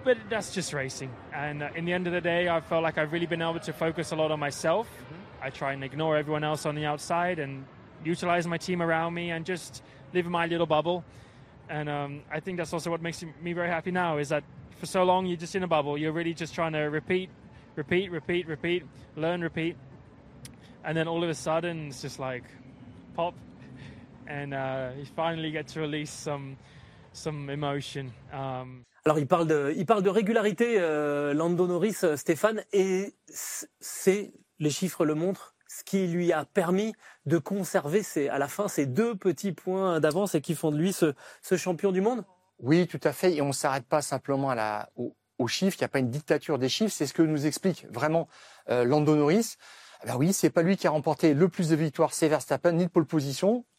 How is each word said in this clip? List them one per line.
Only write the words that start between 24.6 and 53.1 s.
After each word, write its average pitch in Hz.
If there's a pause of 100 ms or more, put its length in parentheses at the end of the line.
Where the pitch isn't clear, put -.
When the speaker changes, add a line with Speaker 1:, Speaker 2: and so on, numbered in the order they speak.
Speaker 1:
you 143 (100)
finally 160
get 156
to 160
release 151
some, 139 (560)
some 147
emotion. 143 (200)
Um, 127 (220)
Speaker 2:
Alors, 156
il 139
parle 170
de, 147
il 185
parle 208
de 190
régularité, 214
euh, 147
Lando 170
Norris, 180
euh, 151
Stéphane, 208 (100)
et 190 (140)
c-, - (120)
c'est, - (240)
les 151
chiffres 170
le 151
montrent, 170 (160)
ce -
qui 190
lui 170
a 151
permis 196 (340)
de 160
conserver 185
ses, 143
à 139
la 139
fin, 202
ces 143
deux 220
petits 190
points 185
d'avance 160
et 151
qui 160
font 156
de 147
lui 180
ce, 156 (300)
ce -
champion 185
du 185
monde. 220 (340)
Speaker 3:
Oui, 160
tout 139
à 151
fait. 180
Et 143
on 139
s'arrête 139
pas 151
simplement 139
à 127
la, 107
au, 120 (220)
aux 123
chiffres. 185
Il -
n'y -
a -
pas 139
une 127
dictature 147
des 127
chiffres. 214
C'est 151
ce 131
que -
nous 156
explique 160
vraiment, 156 (420)
euh, 120
Lando 151
Norris. 156 (480)
Eh 107
ben 117
oui, 156
c'est 165
pas 170
lui 185
qui -
a 156
remporté 151
le 175
plus 165
de 165
victoires, 156
c'est 160
Verstappen, 147
ni 175
de 175
pole 165
position. 165 (120)